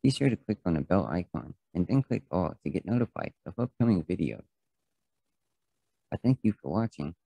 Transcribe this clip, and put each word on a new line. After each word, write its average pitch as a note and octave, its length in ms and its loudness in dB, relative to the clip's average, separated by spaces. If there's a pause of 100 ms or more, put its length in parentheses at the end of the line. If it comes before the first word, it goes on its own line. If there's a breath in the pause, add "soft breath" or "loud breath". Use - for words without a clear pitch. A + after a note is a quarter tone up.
Be C3+ 60 6
sure C#3 200 2
to A2 60 0
click - 280 -4
on E2+ 100 2
the D2 80 0
bell F2+ 280 2
icon E2 440 -6 (200)
and F2 140 0
then C3+ 120 4
click B2+ 300 -2
all E2+ 320 0
to C#2+ 80 -4
get - 160 -4
notified - 460 -2 (120)
of - 140 -12
upcoming A#2 460 2
videos. D2+ 400 -4 (1700)
I - 20 -6
thank C3 260 2
you G#2+ 100 2
for C#2 180 -8
watching E2+ 560 -4